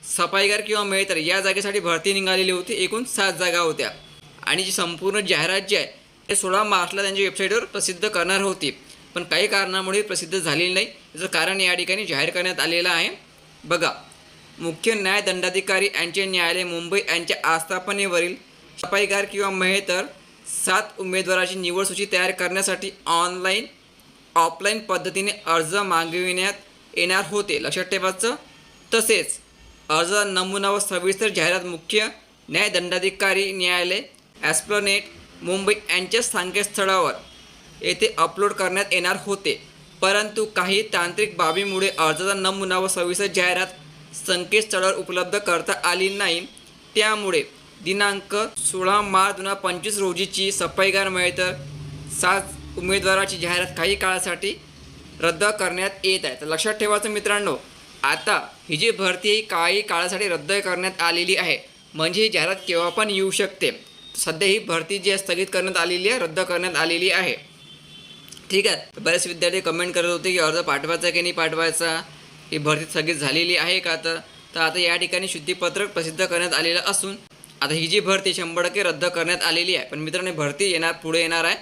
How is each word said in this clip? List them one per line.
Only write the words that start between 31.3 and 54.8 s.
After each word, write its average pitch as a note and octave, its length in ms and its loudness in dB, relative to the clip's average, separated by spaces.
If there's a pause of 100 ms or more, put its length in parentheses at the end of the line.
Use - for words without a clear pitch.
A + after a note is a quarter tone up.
मुख्य F3+ 420 -2 (420)
न्याय F#3+ 200 2
दंडाधिकारी F#3+ 840 0
न्यायालय F3+ 480 0 (440)
एस्प्लनेट G3+ 640 0 (320)
मुंबई G3 320 0
यांच्या F#3 480 0
संकेतस्थळावर F#3+ 880 0 (720)
येथे F3+ 260 0 (100)
अपलोड F#3 340 2
करण्यात G3 400 0
येणार F3+ 320 2
होते, F#3+ 280 -2 (480)
परंतु G#3+ 440 2 (120)
काही F#3+ 240 2 (120)
तांत्रिक F3 440 0
बाबीमुळे F#3+ 520 2
अर्जाचा D#3+ 460 2
नमुना F#3+ 440 0
व F#3 100 0
सविस्तर F3+ 380 -2
जाहिरात F3+ 880 -2
संकेतस्थळावर F#3+ 800 0
उपलब्ध F3+ 440 -2
करता E3+ 340 0 (120)
आली F3+ 240 2
नाही. F#3+ 320 0 (540)
त्यामुळे G#3 480 2 (420)
दिनांक G3 500 0 (260)
सोळा F#3+ 400 2
मार्च G3 360 2
दोन F#3+ 100 -8
हजार G3 140 -2
पंचवीस F#3 380 -4
रोजीची F#3+ 540 0
सफाईगार F#3+ 560 2
मेहतर F3+ 440 0 (680)
सात - 580 0
उमेदवाराची F#3+ 600 2
जाहिरात F3 380 -2
काही F3 180 2
काळासाठी F#3 600 -2 (640)